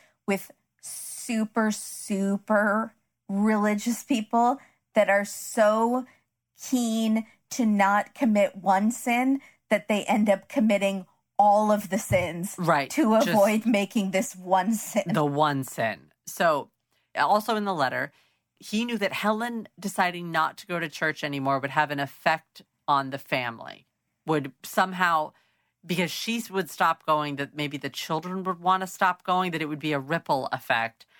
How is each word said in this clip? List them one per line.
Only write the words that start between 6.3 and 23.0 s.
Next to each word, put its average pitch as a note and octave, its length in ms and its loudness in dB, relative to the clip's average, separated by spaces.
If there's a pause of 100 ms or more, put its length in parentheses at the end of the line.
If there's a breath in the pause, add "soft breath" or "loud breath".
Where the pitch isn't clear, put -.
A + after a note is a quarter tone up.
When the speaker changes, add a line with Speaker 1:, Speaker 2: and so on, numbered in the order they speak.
Speaker 1:
keen A3+ 640 0 (240 soft breath)
to B3+ 160 0
not G3+ 480 2
commit G#3 400 2
one G3 380 2
sin B3+ 480 0 (300 loud breath)
that G#3 180 0
they G#3 160 0
end G#3 260 2
up G3 180 0
committing G3 560 2 (320)
all G#3 360 6
of G#3 180 0
the - 80 0
sins F3 600 -2
Speaker 2:
Right. D#3 320 2
Speaker 1:
to A#3+ 260 2
Speaker 2:
Just A3+ 120 4
Speaker 1:
avoid G#3+ 380 4
making G3+ 460 0
this F#3+ 240 -2
one F#3 380 0
sin. - 340 -2
Speaker 2:
the D#3+ 160 0
one C#3+ 400 0
sin. G#2 480 -6 (140)
So D#3+ 440 0 (460)
also G#3 400 2
in G#3 80 -2
the G3 100 -2
letter, C3 380 -2 (480)
he A3 240 -4
knew A#3+ 140 -4
that F#3+ 140 -2
Helen A3 560 -4 (100)
deciding F3 540 -4
not D#3 260 0
to - 80 -20
go F3 140 -6
to E3 80 -4
church D#3 340 -4
anymore C#3 380 -2
would C3+ 100 -6
have D3 220 0
an C#3+ 80 -4
effect - 640 -4 (260)
on C#3 220 2